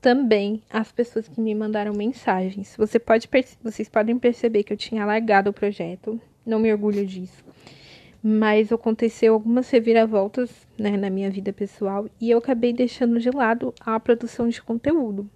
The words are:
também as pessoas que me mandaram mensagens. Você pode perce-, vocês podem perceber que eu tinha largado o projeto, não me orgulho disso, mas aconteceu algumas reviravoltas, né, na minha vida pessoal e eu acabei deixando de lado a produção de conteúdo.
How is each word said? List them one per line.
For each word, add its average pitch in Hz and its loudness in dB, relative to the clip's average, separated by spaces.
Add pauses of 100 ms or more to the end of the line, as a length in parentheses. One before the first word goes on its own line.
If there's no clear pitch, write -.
também 220 2
as 220 -4
pessoas 233 -4
que 147 -10
me 220 -2
mandaram 214 -4
mensagens. 196 -4
Você 220 0
pode 226 0
perce-, - -2
vocês 220 -8
podem 226 0
perceber 233 0
que 208 -4
eu 208 -4
tinha 214 -6
largado 208 2
o - -6
projeto, 202 -6 (240)
não 220 -2
me 226 2
orgulho 208 0
disso, 185 -12 (800)
mas 214 2
aconteceu 226 2
algumas 226 0
reviravoltas, 226 0 (100)
né, 208 0
na 196 -2
minha 196 -4
vida 196 -6
pessoal 202 -6 (120)
e 226 0
eu 233 6
acabei 240 0
deixando 240 0
de 233 0
lado 240 0
a 226 -4
produção 233 0
de 233 -4
conteúdo. 233 -2